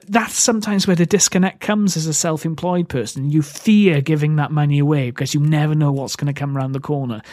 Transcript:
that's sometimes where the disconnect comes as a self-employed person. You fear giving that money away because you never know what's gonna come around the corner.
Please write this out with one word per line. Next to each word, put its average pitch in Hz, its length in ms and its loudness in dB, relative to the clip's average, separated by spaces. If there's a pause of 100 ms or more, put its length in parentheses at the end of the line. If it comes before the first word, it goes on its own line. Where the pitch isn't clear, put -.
that's 214 260 -2
sometimes 208 540 0
where 185 80 4
the 170 100 2
disconnect 185 540 0
comes 208 360 0
as 160 120 -4
a 151 80 -2
self-employed 165 720 -2
person. 135 400 -4
You 151 140 2
fear 196 580 4
giving 151 360 0
that 143 140 0
money 147 280 2
away 143 320 2
because 135 240 -6
you 147 40 2
never 151 360 2
know 151 160 2
what's 135 240 -4
gonna 143 180 -4
come 139 240 -6
around 131 140 -4
the 135 80 -4
corner. 131 420 -6 (120)